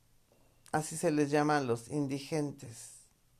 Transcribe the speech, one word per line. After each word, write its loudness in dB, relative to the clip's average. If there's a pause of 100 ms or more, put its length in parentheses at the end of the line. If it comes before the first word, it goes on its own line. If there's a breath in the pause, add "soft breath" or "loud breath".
(720)
así -2
se 2
les 2
llama 4
a 2
los -2
indigentes, -4 (460)